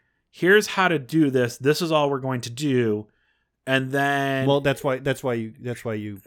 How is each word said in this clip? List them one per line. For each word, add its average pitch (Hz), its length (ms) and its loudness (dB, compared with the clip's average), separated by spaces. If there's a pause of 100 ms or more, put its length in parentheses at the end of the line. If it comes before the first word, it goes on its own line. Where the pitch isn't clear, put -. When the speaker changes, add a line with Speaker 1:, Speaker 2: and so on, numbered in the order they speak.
(300)
Speaker 1:
"Here's 208 380 4
how 185 220 0
to 160 100 0
do 147 300 2
this. 127 280 0
This 147 240 2
is 170 100 -2
all 147 180 4
we're 139 100 -2
going 131 220 -4
to 120 80 -8
do." 120 580 0 (580)
And 131 260 0
then 139 540 0
Speaker 2:
Well, 139 140 4
that's 139 240 0
why, 131 160 -2
that's 135 240 -4
why 123 120 -2
you, 110 240 -6
that's 120 260 -10
why 113 80 -4
you 104 340 -10